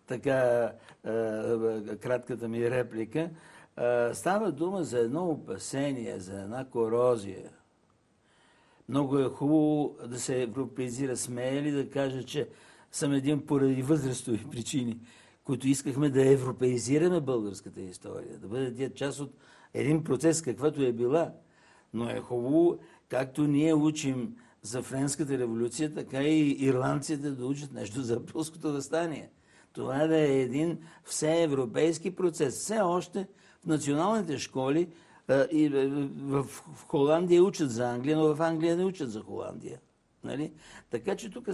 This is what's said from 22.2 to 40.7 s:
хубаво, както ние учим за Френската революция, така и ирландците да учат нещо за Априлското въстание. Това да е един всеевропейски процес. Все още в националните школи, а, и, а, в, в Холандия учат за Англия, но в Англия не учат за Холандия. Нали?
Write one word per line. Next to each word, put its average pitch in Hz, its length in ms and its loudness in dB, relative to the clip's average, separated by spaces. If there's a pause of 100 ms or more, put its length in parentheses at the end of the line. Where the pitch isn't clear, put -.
хубаво, 135 580 2 (300)
както 135 380 0
ние 151 280 4
учим 147 640 0 (260)
за 117 200 -6
Френската 135 560 -2
революция, 120 560 -2
така 135 280 -4
и 147 420 4
ирландците 139 640 0
да 123 160 -6
учат 143 260 -4
нещо 110 300 -6
за 117 120 0
Априлското 156 580 -4
въстание. 151 580 -4 (420)
Това 131 340 0
да 160 120 4
е 139 220 6
един 139 380 0 (260)
всеевропейски 156 1080 2
процес. 160 440 0
Все 220 220 -2
още 180 460 0 (360)
в - 40 -10
националните 156 720 0
школи, 143 500 0 (400)
а, 135 240 6
и, 151 140 6
а, 139 220 4 (260)
в, 139 280 -2 (320)
в - 140 -20
Холандия 170 560 6
учат 165 260 2
за 120 200 0
Англия, 127 260 0
но 156 180 6
в 143 60 -4
Англия 165 360 2
не 180 80 0
учат 175 260 -2
за 107 100 -6
Холандия. 98 600 -10 (440)
Нали? 131 280 -6 (380)